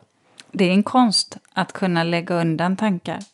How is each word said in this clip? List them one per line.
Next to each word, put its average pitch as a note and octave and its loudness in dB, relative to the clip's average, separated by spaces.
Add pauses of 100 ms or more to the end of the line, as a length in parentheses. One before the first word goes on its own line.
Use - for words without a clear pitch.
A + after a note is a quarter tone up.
(520)
Det F#3+ 2
är F3+ 4
en G3+ 4
konst - 2 (180)
att F#3 -4
kunna F3 0
lägga E3+ -2
undan E3+ 0
tankar F#3 -2 (160)